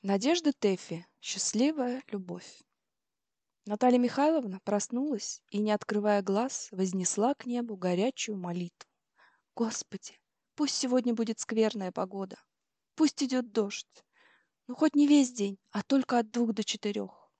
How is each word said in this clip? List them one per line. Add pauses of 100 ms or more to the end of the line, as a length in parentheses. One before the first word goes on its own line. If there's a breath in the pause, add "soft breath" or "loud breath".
Надежда
Тэффи. (160)
Счастливая
любовь. (1000)
Наталья
Михайловна
проснулась
и,
не
открывая
глаз,
вознесла
к
небу
горячую
молитву. (680 soft breath)
«Господи, (360)
пусть
сегодня
будет
скверная
погода. (580)
Пусть
идет
дождь. (640 soft breath)
Ну,
хоть
не
весь
день, (100)
а
только
от
двух
до
четырех».